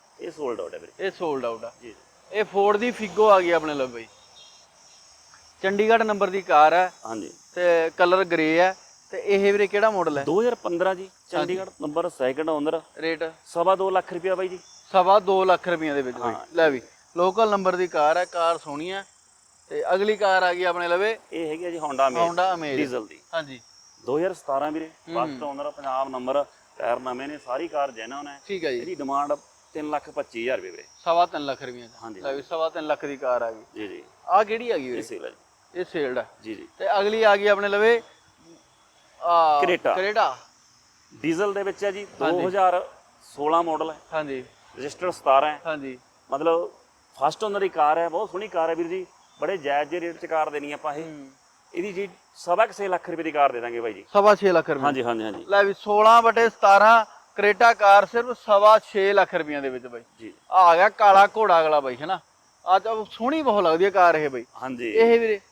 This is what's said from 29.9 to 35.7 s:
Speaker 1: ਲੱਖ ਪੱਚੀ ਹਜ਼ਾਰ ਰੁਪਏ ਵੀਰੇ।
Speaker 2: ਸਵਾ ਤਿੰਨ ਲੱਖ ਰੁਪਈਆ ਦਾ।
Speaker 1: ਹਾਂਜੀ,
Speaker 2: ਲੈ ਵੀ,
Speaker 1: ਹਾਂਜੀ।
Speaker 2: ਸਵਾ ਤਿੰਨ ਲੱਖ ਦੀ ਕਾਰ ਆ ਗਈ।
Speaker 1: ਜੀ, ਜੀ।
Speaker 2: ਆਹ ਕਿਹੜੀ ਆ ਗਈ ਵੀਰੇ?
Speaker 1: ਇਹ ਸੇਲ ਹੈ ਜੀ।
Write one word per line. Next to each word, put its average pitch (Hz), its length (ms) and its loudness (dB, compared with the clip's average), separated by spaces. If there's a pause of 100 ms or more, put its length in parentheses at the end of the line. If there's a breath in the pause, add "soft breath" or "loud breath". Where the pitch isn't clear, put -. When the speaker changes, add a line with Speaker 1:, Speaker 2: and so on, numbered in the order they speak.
Speaker 1:
ਲੱਖ 151 200 -6
ਪੱਚੀ 135 320 -10
ਹਜ਼ਾਰ 123 140 -2
ਰੁਪਏ 92 140 -10
ਵੀਰੇ। 85 140 -20 (200)
Speaker 2:
ਸਵਾ 175 220 2
ਤਿੰਨ 165 180 -8
ਲੱਖ 139 180 -8
ਰੁਪਈਆ 123 240 -16
ਦਾ। 113 160 -20
Speaker 1:
ਹਾਂਜੀ, 110 180 -16
Speaker 2:
ਲੈ 139 80 -10
ਵੀ, 139 60 -6
Speaker 1:
ਹਾਂਜੀ। 139 140 -12
Speaker 2:
ਸਵਾ 160 200 -2
ਤਿੰਨ 160 180 -8
ਲੱਖ 151 180 -4
ਦੀ 143 120 -8
ਕਾਰ 127 260 -2
ਆ 117 80 -6
ਗਈ। 110 140 -16 (100)
Speaker 1:
ਜੀ, 107 140 -12
ਜੀ। 90 140 -16 (240)
Speaker 2:
ਆਹ 202 180 2
ਕਿਹੜੀ 226 260 -8
ਆ 196 80 -2
ਗਈ 131 80 -8
ਵੀਰੇ? 123 120 -6
Speaker 1:
ਇਹ - 40 -8
ਸੇਲ 98 220 -14
ਹੈ 60 60 -12
ਜੀ। - 500 -18